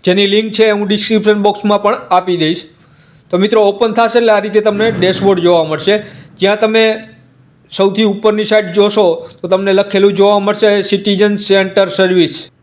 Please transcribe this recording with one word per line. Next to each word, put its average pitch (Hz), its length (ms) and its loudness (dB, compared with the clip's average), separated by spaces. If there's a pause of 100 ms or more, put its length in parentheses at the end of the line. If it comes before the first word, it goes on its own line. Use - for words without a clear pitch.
જેની 190 220 2
લિંક 214 240 -2
છે 220 180 2
હું 208 180 -2
ડિસ્ક્રિપ્શન 214 460 0
બોક્સમાં 208 480 0
પણ 208 160 0 (140)
આપી 180 260 0
દઈશ. 160 240 -2 (680)
તો 180 80 -2
મિત્રો, 214 240 2
ઓપન 202 300 0
થશે 226 280 0
એટલે 233 120 2
આ 208 80 2
રીતે 208 200 -2
તમને 214 320 0
ડેશબોર્ડ 185 480 0
જોવા 170 240 2
મળશે, 156 340 -2 (420)
જ્યાં 202 200 0
તમે 220 480 0 (640)
સૌથી 196 320 0
ઉપરની 214 400 0
સાઈડ 208 280 0
જોશો 202 580 0 (120)
તો 165 60 -10
તમને 190 260 0
લખેલું 202 400 2
જોવા 202 260 2
મળશે 208 420 0
સિટીઝન 202 540 0
સેન્ટર 196 520 0
સર્વિસ. 180 640 -2 (140)